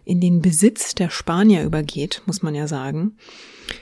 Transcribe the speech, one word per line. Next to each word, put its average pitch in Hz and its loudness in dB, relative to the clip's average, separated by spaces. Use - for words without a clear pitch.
in 175 0
den 175 4
Besitz 185 2
der 175 -2
Spanier 185 2
übergeht, 151 -4
muss 185 -6
man 156 -4
ja 147 -6
sagen, 151 -4